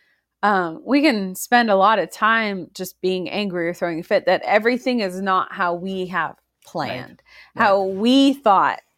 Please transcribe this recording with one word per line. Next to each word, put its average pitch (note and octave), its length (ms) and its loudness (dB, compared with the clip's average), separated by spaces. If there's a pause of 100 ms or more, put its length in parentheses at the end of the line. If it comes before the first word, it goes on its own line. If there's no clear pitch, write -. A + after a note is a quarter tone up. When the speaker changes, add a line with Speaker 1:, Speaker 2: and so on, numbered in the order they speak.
(420)
Speaker 1:
Um, F#3 420 -2
we C4+ 180 2
can G3+ 340 0
spend A#3+ 340 2
a G3 60 4
lot G3+ 240 4
of E3+ 120 -4
time G#3+ 640 -2
just - 260 -12
being F#3 300 -4
angry F3+ 380 -4
or E3+ 60 -4
throwing E3+ 260 -4
a F3 40 -12
fit G3 220 0
that - 180 2
everything A#3+ 560 0
is F#3 200 -4
not F#3+ 320 -2
how F3 220 -2
we F#3 320 -6
have E3+ 300 -6 (280)
planned, - 580 -10 (340)
Speaker 2:
Right. A#3 80 2
Speaker 1:
how G3 200 4
Speaker 2:
Right. F#3+ 120 -6
Speaker 1:
we C4 380 4
thought F#3 460 2 (180)